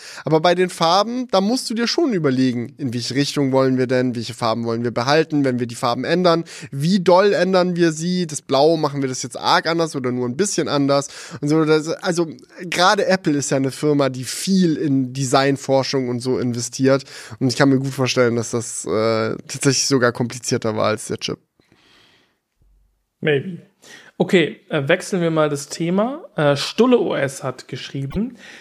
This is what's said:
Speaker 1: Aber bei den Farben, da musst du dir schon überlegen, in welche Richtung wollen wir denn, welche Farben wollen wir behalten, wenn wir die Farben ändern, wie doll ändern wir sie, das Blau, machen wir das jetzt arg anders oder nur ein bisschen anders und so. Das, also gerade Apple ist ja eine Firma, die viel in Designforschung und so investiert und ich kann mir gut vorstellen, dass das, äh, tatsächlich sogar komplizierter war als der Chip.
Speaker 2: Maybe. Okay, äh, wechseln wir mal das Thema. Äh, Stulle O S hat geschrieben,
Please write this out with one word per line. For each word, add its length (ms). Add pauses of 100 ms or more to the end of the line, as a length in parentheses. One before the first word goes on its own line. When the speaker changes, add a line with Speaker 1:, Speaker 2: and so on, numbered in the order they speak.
(240)
Speaker 1:
Aber 160
bei 160
den 140
Farben, 640
da 100
musst 280
du 40
dir 140
schon 260
überlegen, 640
in 160
welche 220
Richtung 360
wollen 260
wir 100
denn, 280
welche 180
Farben 300
wollen 220
wir 60
behalten, 520
wenn 160
wir 80
die 80
Farben 300
ändern, 400 (260)
wie 300
doll 320
ändern 420
wir 160
sie, 340
das 160
Blau, 360
machen 240
wir 80
das 140
jetzt 120
arg 300
anders 300
oder 160
nur 160
ein 100
bisschen 300
anders 400 (340)
und 80
so. 160
Das, 220
also 400 (340)
gerade 460
Apple 280
ist 140
ja 80
eine 140
Firma, 380
die 160
viel 500
in 360
Designforschung 960
und 120
so 180
investiert 640 (360)
und 80
ich 100
kann 120
mir 100
gut 140
vorstellen, 420
dass 160
das, 340
äh, 500 (120)
tatsächlich 400
sogar 240
komplizierter 640
war 120
als 200
der 100
Chip. 220 (1800)
Speaker 2:
Maybe. 420 (560)
Okay, 500
äh, 180
wechseln 340
wir 100
mal 180
das 200
Thema. 560 (100)
Äh, 200
Stulle 440
O 160
S 280
hat 240
geschrieben, 720 (240)